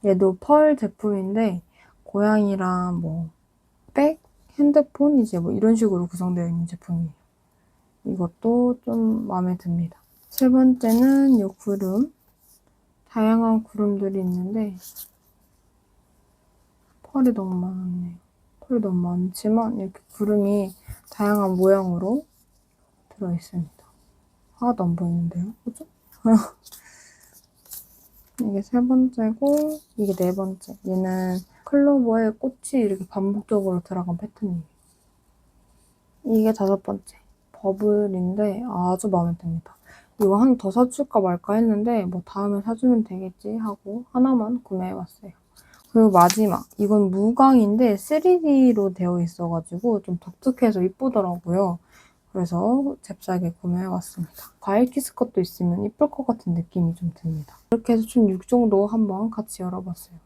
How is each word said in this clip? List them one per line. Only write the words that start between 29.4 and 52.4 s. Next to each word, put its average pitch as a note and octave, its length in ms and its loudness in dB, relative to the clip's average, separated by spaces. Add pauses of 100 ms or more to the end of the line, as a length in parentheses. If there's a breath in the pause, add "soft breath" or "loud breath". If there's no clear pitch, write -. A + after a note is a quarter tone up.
이게 G3+ 180 0
네 F3+ 200 0
번째. F#3+ 420 -8 (100)
얘는 F#3 520 -2 (260 soft breath)
클로버에 B3 720 2
꽃이 C4+ 160 -6 (200)
이렇게 G3 340 0
반복적으로 G3 720 -2
들어간 F3 380 -6
패턴이에요. F#3 440 -8 (1600)
이게 A3 280 2
다섯 G3 300 0
번째. - 340 -10 (360)
버블인데 G3+ 1160 -2
아주 F#3 400 -2
마음에 E3+ 300 0
듭니다. E3 380 -10 (420 soft breath)
이거 G3 200 2
하나 B3 200 4
더 G3 120 -4
사줄까 B3 500 0
말까 F#3 340 -2
했는데 A3 500 0
뭐 F3+ 220 -6
다음에 G3+ 340 -4
사주면 A3+ 440 0
되겠지 F#3+ 520 -10
하고 A3 560 -10
하나만 B3 500 0
구매해봤어요. F#3 720 -10 (600 soft breath)
그리고 A3 180 6
마지막. F#3 560 4 (100)
이건 G#3 340 2
무광인데 A3+ 880 4
쓰리디로 C#4+ 960 2
되어 F3 300 -2
있어가지고 E3+ 800 -4
좀 F3+ 180 -8
독특해서 G#3+ 640 -2
이쁘더라고요. F#3 960 -2 (540 soft breath)
그래서 G3+ 680 -2